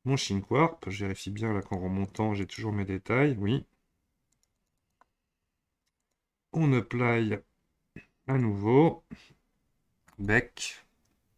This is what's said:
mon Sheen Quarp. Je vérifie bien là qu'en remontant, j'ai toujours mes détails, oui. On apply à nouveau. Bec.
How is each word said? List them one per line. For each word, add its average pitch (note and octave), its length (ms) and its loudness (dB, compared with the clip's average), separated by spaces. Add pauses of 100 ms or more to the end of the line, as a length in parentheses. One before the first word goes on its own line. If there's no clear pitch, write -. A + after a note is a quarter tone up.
mon C3+ 120 2
Sheen G2 260 -2
Quarp. D3+ 460 0
Je G2+ 160 -6
vérifie G2 260 -6
bien G#2+ 220 -4
là G2 80 -2
qu'en F#2 200 -6
remontant, G2 540 -2
j'ai G2 120 -4
toujours A2+ 260 -8
mes G2+ 120 -2
détails, A#2 540 0
oui. G#2 280 -2 (2750)
On D#3 200 4
apply A#2 680 2 (880)
à C3+ 120 0
nouveau. A#2+ 640 4 (1120)
Bec. - 640 -2 (560)